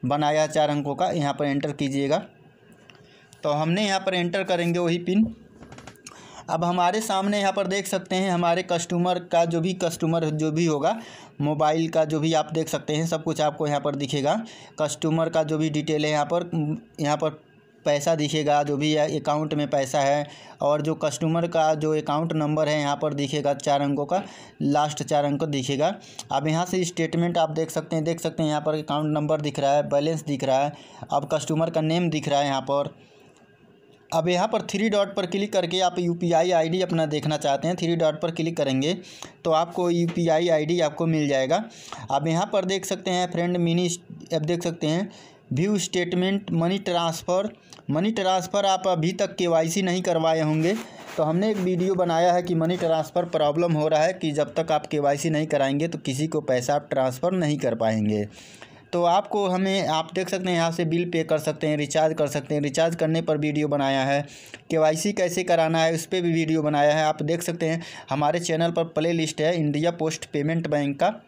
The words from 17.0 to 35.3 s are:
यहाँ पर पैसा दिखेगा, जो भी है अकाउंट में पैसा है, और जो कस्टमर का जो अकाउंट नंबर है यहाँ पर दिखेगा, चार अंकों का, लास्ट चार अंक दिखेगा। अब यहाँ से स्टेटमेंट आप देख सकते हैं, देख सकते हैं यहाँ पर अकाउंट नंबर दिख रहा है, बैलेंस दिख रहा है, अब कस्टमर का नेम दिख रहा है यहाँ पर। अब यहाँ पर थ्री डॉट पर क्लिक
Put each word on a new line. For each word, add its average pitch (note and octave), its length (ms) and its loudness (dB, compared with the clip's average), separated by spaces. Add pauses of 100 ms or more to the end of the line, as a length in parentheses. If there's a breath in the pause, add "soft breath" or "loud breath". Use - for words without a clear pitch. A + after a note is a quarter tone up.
यहाँ D3 160 2
पर D3+ 240 -4 (440)
पैसा D3 300 2
दिखेगा, D3 480 2
जो D3 140 -2
भी D3+ 160 0
है D3+ 280 2
अकाउंट D3+ 340 0
में D3 160 -2
पैसा C#3 300 0
है, C#3+ 260 2 (340 loud breath)
और D3 220 2
जो D#3 120 0
कस्टमर D#3+ 520 0
का D#3+ 280 2
जो D#3 220 0
अकाउंट D3+ 360 -2
नंबर D#3 360 0
है D3+ 120 0
यहाँ C#3+ 160 0
पर D3 180 -2
दिखेगा, C#3+ 400 -2
चार C#3+ 260 0
अंकों C#3+ 260 0
का, F3+ 160 0 (400 loud breath)
लास्ट D3 400 0
चार C#3+ 220 0
अंक C#3+ 220 0
दिखेगा। C#3 480 0 (380 loud breath)
अब C#3+ 160 0
यहाँ D#3+ 180 2
से F#3 180 -2
स्टेटमेंट E3+ 540 -2
आप D#3+ 120 2
देख D#3+ 200 -2
सकते D#3 260 -4
हैं, D#3 80 -2
देख E3 160 -2
सकते D#3+ 220 -4
हैं D3+ 80 0
यहाँ D3+ 100 0
पर D3+ 140 -2
अकाउंट D3+ 400 -2
नंबर D3+ 260 0
दिख D3 180 -4
रहा C#3 160 2
है, C#3+ 140 2
बैलेंस D3+ 360 0
दिख C#3 200 -4
रहा C3+ 200 2
है, C#3+ 80 -4 (400 loud breath)
अब C#3+ 200 -2
कस्टमर D#3 380 0
का E3 120 0
नेम E3 280 2
दिख D3+ 180 -2
रहा C#3+ 120 2
है D3 60 2
यहाँ C3+ 160 0
पर। C#3 320 -2 (1160 loud breath)
अब E3 180 0
यहाँ F3+ 200 2
पर A3 140 0
थ्री G3 260 -2
डॉट G3+ 260 0
पर F#3+ 120 -2
क्लिक G3+ 260 -4